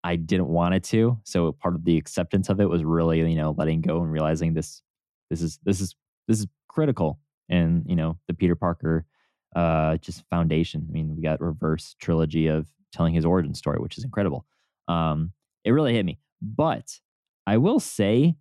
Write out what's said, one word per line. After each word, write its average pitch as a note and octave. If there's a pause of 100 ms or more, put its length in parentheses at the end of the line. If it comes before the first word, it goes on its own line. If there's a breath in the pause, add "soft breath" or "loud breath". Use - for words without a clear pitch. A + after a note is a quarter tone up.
I F2
didn't E2+
want F2
it F#2
to. A2+
So E2+
part F2+
of D#2+
the E2+
acceptance F2+
of G2
it G2+
was E2
really, E2
you E2
know, D#2
letting D#2+
go E2
and D#2
realizing D#2+
this, - (480)
this E2
is, E2
this F#2+
is, F#2+ (320)
this G#2+
is G2 (220)
critical. A#2 (280)
And, E2+
you F2
know, E2 (100)
the F2+
Peter F2
Parker, E2 (500)
uh, D#2+
just -
foundation. E2
I D#2
mean, D#2
we D#2+
got D#2
reverse D#2
trilogy D#2+
of D#2 (260)
telling E2+
his D#2+
origin E2+
story, -
which -
is A#2
incredible. G2+ (420)
Um, E2 (320)
it A2
really C3+
hit G#2+
me. F2 (240)
But B2+ (460)
I G#2
will G#3
say B2